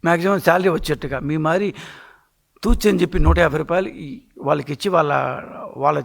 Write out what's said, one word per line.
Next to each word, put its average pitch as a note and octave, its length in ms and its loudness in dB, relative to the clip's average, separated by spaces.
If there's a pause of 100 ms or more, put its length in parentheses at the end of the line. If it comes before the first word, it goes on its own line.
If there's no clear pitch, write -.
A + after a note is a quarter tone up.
మ్యాక్సిమం F3 340 2
శాలరీ F#3 300 2
వచ్చేట్టుగా. D3 500 -4
మీ D3 180 -4
మరి E3+ 360 0 (880)
తూచని G#3 380 4
చెప్పి F3 180 0
నూట D#3+ 200 6
యాభై D#3 180 2
రూపాయలు E3+ 300 -2
ఈ, D3+ 340 -14 (160)
వాళ్ళకి D3 360 -2
ఇచ్చి G3 160 -4
వాళ్ళ, D#3 240 2 (640)
వాళ్ళ C#3+ 280 0